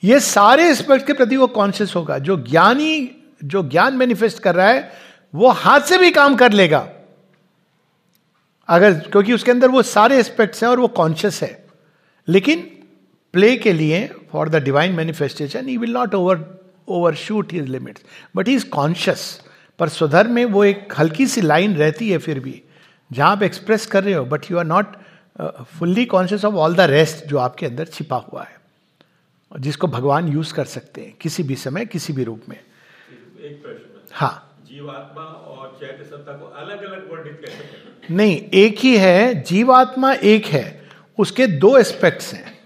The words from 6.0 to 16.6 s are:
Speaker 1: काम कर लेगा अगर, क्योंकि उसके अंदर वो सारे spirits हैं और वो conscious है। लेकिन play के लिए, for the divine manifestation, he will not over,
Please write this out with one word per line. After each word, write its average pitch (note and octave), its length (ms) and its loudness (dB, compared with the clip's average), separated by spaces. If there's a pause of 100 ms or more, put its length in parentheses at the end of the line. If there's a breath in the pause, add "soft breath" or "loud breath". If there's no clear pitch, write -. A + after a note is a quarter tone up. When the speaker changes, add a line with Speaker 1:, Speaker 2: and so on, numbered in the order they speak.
Speaker 1:
काम C#4+ 240 4
कर A#3+ 160 6
लेगा E3+ 380 2 (1800)
अगर, F3+ 260 4
क्योंकि G3+ 400 0
उसके A#3+ 180 0
अंदर B3 160 4
वो B3+ 140 4
सारे A#3+ 360 2
spirits A3 460 -2
हैं A#3 60 0
और B3+ 100 2
वो B3 80 0
conscious E3 560 -2
है। - 220 -12 (600)
लेकिन G3 320 0 (760)
play A3 240 2
के A3+ 160 0
लिए, D#3+ 380 -2 (240)
for D#3 140 -4
the D#3 120 0
divine D3+ 380 -2
manifestation, D#3 640 -8
he C4 180 -6
will A#3 140 -6
not B3 180 -4
over, F#3 260 0 (520)